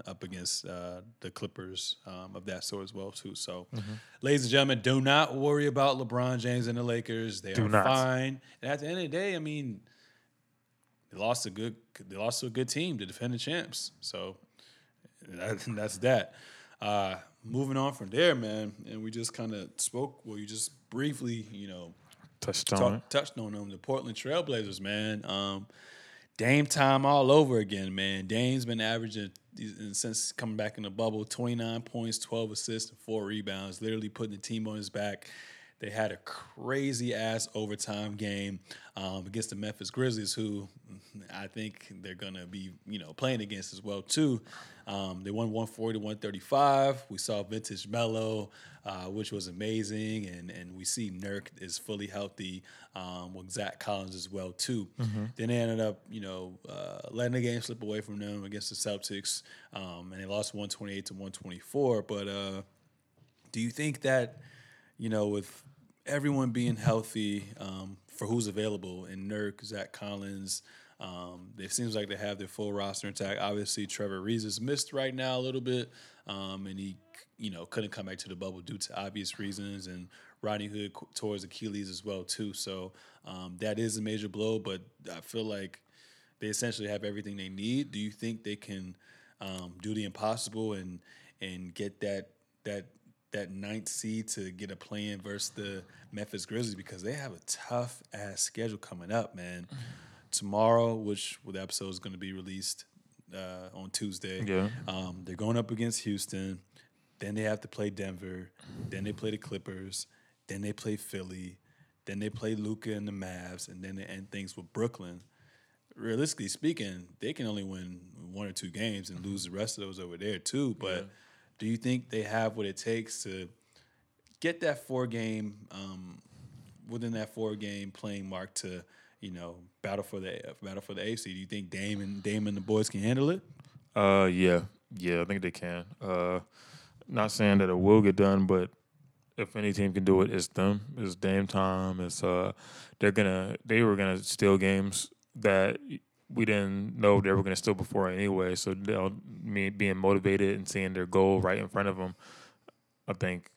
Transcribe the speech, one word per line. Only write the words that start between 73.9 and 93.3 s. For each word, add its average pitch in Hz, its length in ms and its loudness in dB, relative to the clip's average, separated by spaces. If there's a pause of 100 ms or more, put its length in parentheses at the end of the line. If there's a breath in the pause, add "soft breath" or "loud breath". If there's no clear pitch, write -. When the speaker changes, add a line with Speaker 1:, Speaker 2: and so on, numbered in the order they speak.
Speaker 1:
Ariza 110 260 0
is 104 140 -4
missed 139 320 -2
right 135 220 -2
now 131 240 0
a - 40 2
little 131 180 -2
bit, 123 300 0 (360 loud breath)
um, 98 400 -6
and 95 120 -8
he, 98 180 -6 (400)
you 107 140 -6
know, 85 160 -10
couldn't 107 240 -4
come 98 160 -8
back 95 120 -8
to - 100 -10
the 92 60 -8
bubble 92 280 -8
due 98 160 -10
to - 220 -6
obvious 98 380 -6
reasons, 101 480 -6
and 90 220 -12 (340 loud breath)
Rodney 104 240 0
Hood 104 280 -6
qu-, - 200 -14
tore 104 200 -2
his 95 100 -6
Achilles 101 460 -6
as 90 140 -10
well, 95 200 -6
too. 104 300 -4
So, 92 380 -6 (340 soft breath)
um, 90 340 -10
that 107 180 -2
is 113 200 0
a 107 40 -2
major 107 260 -4
blow, 110 300 0
but 95 220 -4 (340)
I 82 60 -10
feel 113 240 -6
like 98 360 -6 (600 soft breath)
they 107 80 -4
essentially 107 400 -2
have 104 160 -2
everything 101 320 -6
they 95 140 -8
need. 117 420 -2
Do 104 60 -6
you 107 120 -2
think 113 340 -6
they 104 120 -4
can, 92 400 -10 (440 soft breath)
um, 92 420 -8
do 107 120 -2
the 107 100 0
impossible 110 680 -2
and, 92 260 -8 (420 soft breath)
and 92 340 -8
get 101 260 -6
that, 98 300 -2 (340)
that, 101 220 -6 (440)